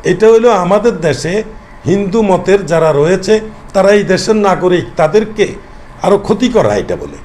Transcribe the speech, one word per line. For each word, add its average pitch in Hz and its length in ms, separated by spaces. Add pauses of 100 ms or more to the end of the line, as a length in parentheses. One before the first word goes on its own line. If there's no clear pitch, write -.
এটা 180 240
হইলো 226 240
আমাদের 196 460
দেশে 165 460 (420)
হিন্দু 196 360
মতের 190 440
যারা 160 280
রয়েছে, 185 460 (340)
তারা 196 160
এই 208 140
দেশের 185 320
নাগরিক, 180 500 (100)
তাদেরকে 202 580 (480)
আরও 196 160
ক্ষতি 220 320
করা, 110 260
এটা - 200
বলে। - 300